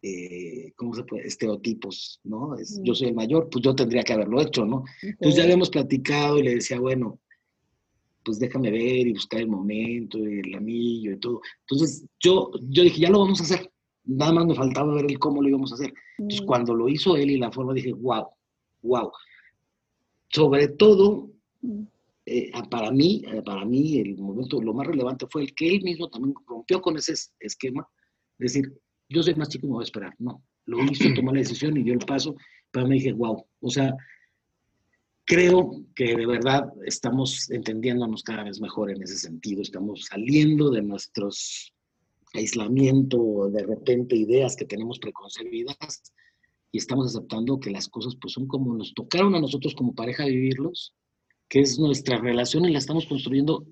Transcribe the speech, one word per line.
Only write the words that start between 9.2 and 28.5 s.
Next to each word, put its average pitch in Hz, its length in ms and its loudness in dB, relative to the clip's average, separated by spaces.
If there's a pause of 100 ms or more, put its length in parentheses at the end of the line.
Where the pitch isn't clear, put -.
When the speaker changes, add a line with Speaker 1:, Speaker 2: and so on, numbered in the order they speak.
Speaker 1:
el 113 80 -4
momento 110 680 -4
y 104 220 -4
el 95 140 -8
anillo 113 580 -4
y 95 80 -8
todo". 120 200 -6 (280)
Entonces 139 380 0 (140)
yo, 185 300 4 (200)
yo 143 140 6
dije, 160 180 6
"Ya 170 80 4
lo 202 100 8
vamos 190 200 4
a 170 40 -2
hacer". 165 260 -2 (360)
Nada 143 260 2
más 165 140 6
me 156 80 4
faltaba 135 400 0
ver 143 160 2
el 135 80 -4
cómo 143 240 0
lo 139 60 4
íbamos 135 240 2
a 117 40 -10
hacer. 135 160 -6 (260)
Entonces 208 240 -4
Speaker 2:
Mm. 196 40 -8
Speaker 1:
cuando 120 280 2
lo 117 160 2
hizo 156 260 4
él 143 140 2
y 139 80 2
la 117 120 0
forma, 131 220 -4
dije, 127 200 -2
"Guau, 110 360 -4 (540)
guau". 113 280 0 (1160)
Sobre 143 400 4
todo, 208 640 6 (320)
Speaker 2:
Mm. 214 220 -8 (420)
Speaker 1:
eh, 123 280 -4
ah, 113 140 -10
para 113 220 -4
mí, 160 360 4
eh, 110 160 -6
para 98 220 -8
mí 139 340 2
el 101 200 -2
momento, 117 420 -4
lo 110 140 -4
más 139 120 -4
relevante 131 440 -4
fue 151 120 -4
el 135 120 -8
que 160 220 -2
él 190 60 0
mismo 170 280 -6
también 135 240 -4 (120)
rompió 123 360 -2
con 165 160 0
ese - 140 -4
es-, - 280 -8
esquema. - 480 -8 (500)
Es 120 140 -2